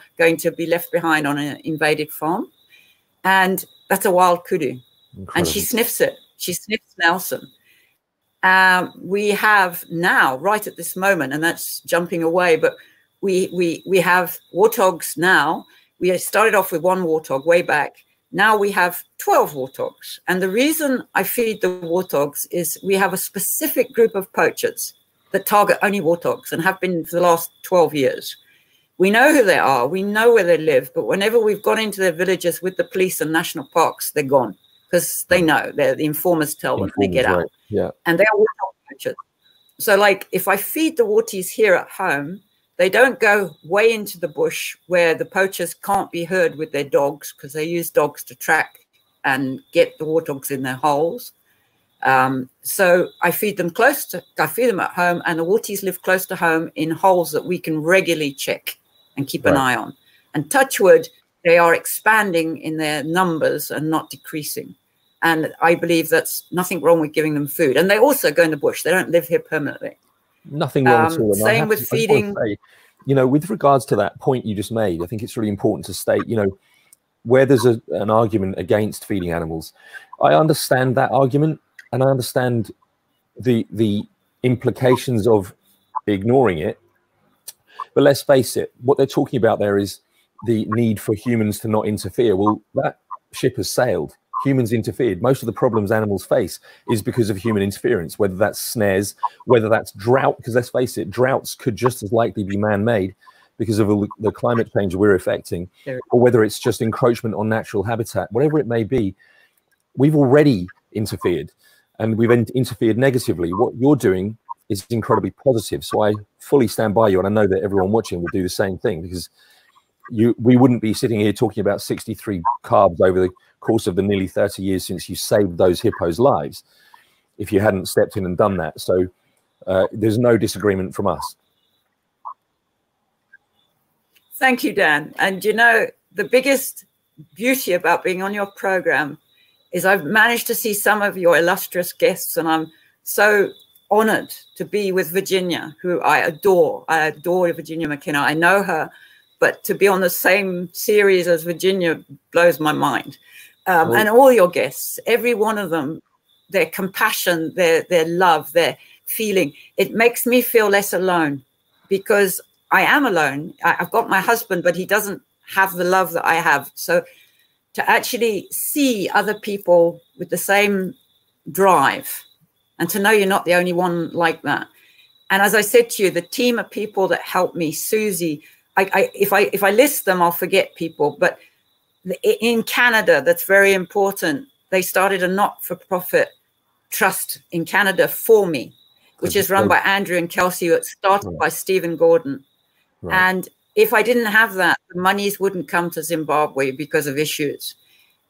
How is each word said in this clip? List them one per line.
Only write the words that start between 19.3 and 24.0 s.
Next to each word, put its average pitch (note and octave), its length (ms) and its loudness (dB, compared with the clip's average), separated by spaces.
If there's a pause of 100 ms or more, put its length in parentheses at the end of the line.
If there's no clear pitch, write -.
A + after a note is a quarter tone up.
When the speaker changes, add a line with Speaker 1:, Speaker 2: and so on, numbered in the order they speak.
Speaker 1:
warthogs. - 760 -10
And F3+ 140 0
the F#3+ 80 -2
reason C4+ 540 0 (100)
I - 80 0
feed A3+ 380 -4
the F#3 80 0
warthogs F3 840 -4
is - 340 -6
we F#3+ 100 0
have F#3+ 200 0
a - 20 -6
specific - 760 -4
group A3+ 220 2